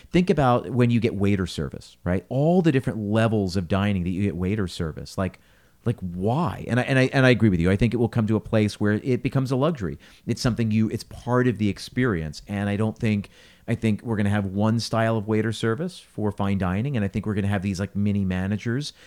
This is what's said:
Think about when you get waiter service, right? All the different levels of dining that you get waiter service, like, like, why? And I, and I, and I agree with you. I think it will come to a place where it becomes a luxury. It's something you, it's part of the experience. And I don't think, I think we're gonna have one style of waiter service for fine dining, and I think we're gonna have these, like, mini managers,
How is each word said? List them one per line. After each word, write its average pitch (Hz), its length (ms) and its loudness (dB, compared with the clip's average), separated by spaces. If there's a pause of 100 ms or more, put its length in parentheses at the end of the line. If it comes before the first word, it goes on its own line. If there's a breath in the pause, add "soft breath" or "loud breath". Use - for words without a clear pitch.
(120)
Think 180 180 4
about 127 400 2
when 120 200 4
you 120 100 2
get 107 160 0
waiter 98 300 2
service, - 580 -8
right? 90 240 -2
All 160 340 4
the 156 100 4
different 120 280 -2
levels 104 560 2
of 95 100 -2
dining 98 380 0
that 87 60 -2
you 92 120 -2
get 95 140 0
waiter 92 320 -2
service, 78 500 -8
like, 92 220 -4 (440 soft breath)
like, 117 160 -2
why? 95 680 -2
And 117 100 0
I, 123 40 2
and 131 160 0
I, 131 140 2
and 131 120 4
I 127 60 8
agree 113 180 4
with 92 100 4
you. 85 120 4
I 101 60 4
think 117 180 2
it - 20 0
will 117 120 2
come 113 180 0
to 110 100 2
a 104 40 0
place 107 380 0
where 104 240 2
it 127 200 -2
becomes 131 280 -2
a 131 60 0
luxury. 123 420 -2 (280 soft breath)
It's - 160 -4
something 113 280 0
you, 110 200 2
it's - 140 -6
part 123 440 0
of 113 100 0
the 104 120 2
experience. 90 760 -4
And 101 220 -4
I 101 80 0
don't 110 200 -2
think, 107 340 -2 (360 soft breath)
I 117 80 -2
think 110 280 -2
we're 117 140 -4
gonna 101 140 0
have 104 140 0
one 104 340 0
style 113 380 0
of 104 100 -4
waiter 110 260 0
service 113 460 -4
for - 340 -6
fine 98 260 -2
dining, 101 380 -2
and 104 80 0
I 98 40 0
think 101 160 -4
we're 107 100 -2
gonna 98 140 -2
have 101 140 0
these, 95 180 -2
like, 101 160 -6
mini 101 300 0
managers, 101 640 -2 (140 loud breath)